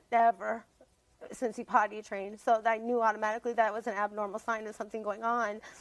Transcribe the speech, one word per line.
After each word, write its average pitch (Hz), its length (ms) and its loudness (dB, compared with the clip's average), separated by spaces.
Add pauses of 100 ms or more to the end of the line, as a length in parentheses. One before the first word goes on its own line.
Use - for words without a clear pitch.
(120)
ever, 226 520 2 (680)
since 226 240 -4
he 240 80 -8
potty 214 380 2
trained. 208 360 -10
So 226 260 2
I 226 140 4
knew 233 240 0
automatically 220 520 0
that 220 200 4
was 220 120 -6
an 220 80 -4
abnormal 208 440 -2
sign 220 300 -4
of 190 80 -12
something 220 260 -8
going 208 220 -6
on. 226 360 0 (200)